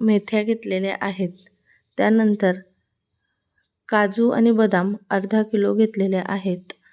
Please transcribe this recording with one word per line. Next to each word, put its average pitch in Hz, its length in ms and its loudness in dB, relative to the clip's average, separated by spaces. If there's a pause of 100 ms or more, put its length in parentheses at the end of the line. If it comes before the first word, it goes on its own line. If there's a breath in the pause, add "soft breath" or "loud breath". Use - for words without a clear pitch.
मेथ्या 214 420 0
घेतलेल्या 196 580 -4
आहेत, 185 280 -4 (680)
त्यानंतर 208 560 2 (1400)
काजू 214 400 2
आणि 233 220 2
बदाम 202 440 2 (140)
अर्धा 202 340 0
किलो 202 320 0
घेतलेले 196 500 0
आहेत, 185 480 -6 (200 soft breath)